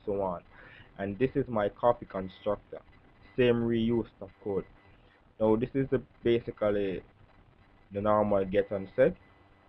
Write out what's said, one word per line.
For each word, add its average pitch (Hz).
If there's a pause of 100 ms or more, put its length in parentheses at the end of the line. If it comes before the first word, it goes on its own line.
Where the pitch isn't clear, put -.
so 101
on. 90 (560)
And 98
this 131
is 135
my 107
copy 120
constructor. 95 (560)
Same 120
reuse 117 (100)
of 92 (140)
code. 95 (720)
Now 110
this 117
is 135
the, 123 (200)
basically 104 (920)
the 101
normal 104
get 98
and 98
set. 147 (540)